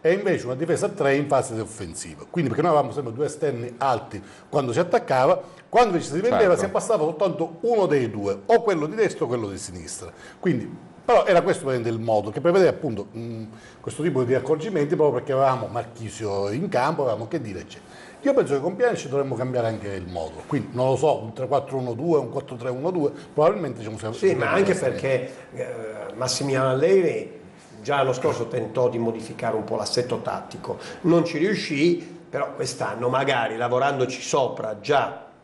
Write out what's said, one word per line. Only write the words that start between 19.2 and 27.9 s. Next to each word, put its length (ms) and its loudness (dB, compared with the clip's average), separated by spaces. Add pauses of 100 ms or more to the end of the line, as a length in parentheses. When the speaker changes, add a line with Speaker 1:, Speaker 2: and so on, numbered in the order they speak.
Speaker 1:
cambiare 320 0
anche 180 -6
il 220 -8
modo, 400 -8
quindi 240 -2
non 160 2
lo 80 2
so, 260 2
un 100 -10
tre 140 -8
quattro 300 -2
uno 180 -4
due, 240 2
un 120 -2
quattro 260 -8
tre 140 -6
uno 200 -4
due, 220 0 (200)
probabilmente 520 2
ci 140 -8
siamo 160 -6
Speaker 3:
Sì, 200 4
ma 160 0
anche 240 4
Speaker 1:
sempre 160 0
Speaker 3:
perché, 420 -2 (220)
eh, 120 -6 (500)
Massimiliano 540 0
Allegri 680 2 (440)
già 160 0